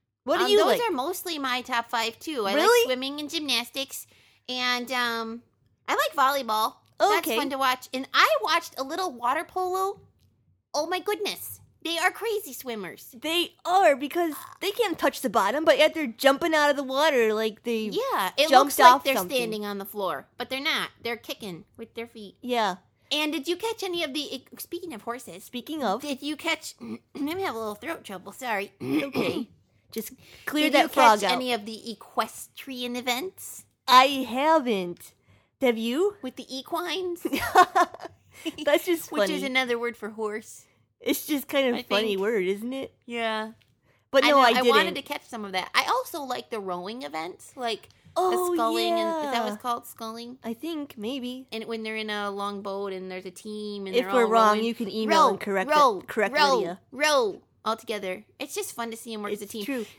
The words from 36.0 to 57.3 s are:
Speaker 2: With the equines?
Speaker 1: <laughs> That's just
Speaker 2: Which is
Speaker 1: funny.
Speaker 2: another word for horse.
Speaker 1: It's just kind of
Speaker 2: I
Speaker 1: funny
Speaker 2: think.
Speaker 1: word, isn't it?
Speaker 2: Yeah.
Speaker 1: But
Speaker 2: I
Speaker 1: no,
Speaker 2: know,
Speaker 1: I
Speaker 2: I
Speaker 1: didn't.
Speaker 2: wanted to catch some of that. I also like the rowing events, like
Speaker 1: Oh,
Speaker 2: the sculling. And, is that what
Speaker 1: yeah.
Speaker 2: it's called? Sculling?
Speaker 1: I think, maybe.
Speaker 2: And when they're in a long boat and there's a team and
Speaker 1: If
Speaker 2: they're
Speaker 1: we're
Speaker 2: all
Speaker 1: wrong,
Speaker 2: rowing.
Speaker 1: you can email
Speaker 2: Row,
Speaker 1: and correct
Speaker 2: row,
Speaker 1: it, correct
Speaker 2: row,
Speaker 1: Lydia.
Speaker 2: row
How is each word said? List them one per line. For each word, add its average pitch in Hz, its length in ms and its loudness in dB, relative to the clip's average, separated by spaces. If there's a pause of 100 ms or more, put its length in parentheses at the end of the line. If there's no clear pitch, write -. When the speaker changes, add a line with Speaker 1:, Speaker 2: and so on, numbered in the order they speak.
Speaker 2:
With 254 140 -10
the 262 120 -14
equines? 330 760 -6
Speaker 1:
<laughs> - 1400 0
That's 302 200 2
just 339 280 -2
Speaker 2:
Which 302 180 0
is 285 100 -4
Speaker 1:
funny. 277 60 -4
Speaker 2:
another 254 320 0
word 233 180 -6
for 208 140 -10
horse. 214 540 -8 (360)
Speaker 1:
It's - 260 -2
just 285 220 -4
kind 269 200 2
of 240 80 0
Speaker 2:
I 247 60 -4
Speaker 1:
funny 220 280 0
Speaker 2:
think. 190 100 0
Speaker 1:
word, 208 260 0
isn't 208 260 -4
it? 269 200 -8 (140)
Speaker 2:
Yeah. 226 460 -4 (580)
Speaker 1:
But 262 140 6
Speaker 2:
I 240 60 6
Speaker 1:
no, 285 60 6
Speaker 2:
know, 269 60 8
Speaker 1:
I 247 60 10
Speaker 2:
I 233 60 8
Speaker 1:
didn't. 247 140 4
Speaker 2:
wanted - 280 6
to 277 60 -6
catch - 260 -10
some 220 160 -10
of 196 80 -10
that. 185 220 -4
I 247 140 4
also 427 340 -2
like 247 280 -8
the 226 100 -4
rowing 190 420 -6
events, 175 540 -10
like 233 320 -6 (300)
Speaker 1:
Oh, 359 320 2
Speaker 2:
the 349 60 0
sculling. 339 360 2
And, 339 80 2
is 320 300 -2
that 240 100 0
what 220 60 -2
Speaker 1:
yeah. 208 80 -4
Speaker 2:
it's - 80 -12
called? 240 240 -4
Sculling? 233 560 -12
Speaker 1:
I 226 120 -6
think, 302 420 -8
maybe. 254 560 -8
Speaker 2:
And 220 120 -8
when 226 180 -6
they're 220 140 -6
in 214 140 -6
a 208 200 -4
long 202 320 -6
boat 196 320 -6
and 185 160 -10
there's 185 160 -10
a 190 40 -12
team 208 560 -10
and 190 80 -4
Speaker 1:
If 254 120 2
Speaker 2:
they're - 80 -6
Speaker 1:
we're 240 100 6
Speaker 2:
all 214 60 2
Speaker 1:
wrong, 220 260 6
Speaker 2:
rowing. 220 80 0
Speaker 1:
you 233 100 0
can - 160 -6
email 294 340 4
Speaker 2:
Row, 240 60 6
Speaker 1:
and 196 100 -2
correct 196 300 -2
Speaker 2:
row, 277 280 6
Speaker 1:
it, - 100 -14
correct 214 260 0
Speaker 2:
row, 285 220 6
Speaker 1:
Lydia. 180 240 -2 (120)
Speaker 2:
row 269 500 2 (200)